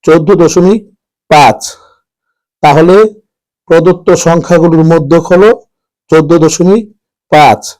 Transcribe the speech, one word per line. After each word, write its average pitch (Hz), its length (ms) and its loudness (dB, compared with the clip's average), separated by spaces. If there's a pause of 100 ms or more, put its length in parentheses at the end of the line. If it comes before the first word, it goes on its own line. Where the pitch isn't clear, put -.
চোদ্দ 160 240 0 (120)
দশমিক 185 400 0 (500)
পাঁচ। 135 300 0 (1000)
তাহলে 160 340 2 (720)
প্রদত্ত 170 400 0 (160)
সংখ্যাগুলোর 165 680 0
মধ্যক 160 400 -2
হলো 190 160 2 (640)
চোদ্দ 156 200 0 (140)
দশমিক 190 400 -2 (480)
পাঁচ। 139 300 0 (180)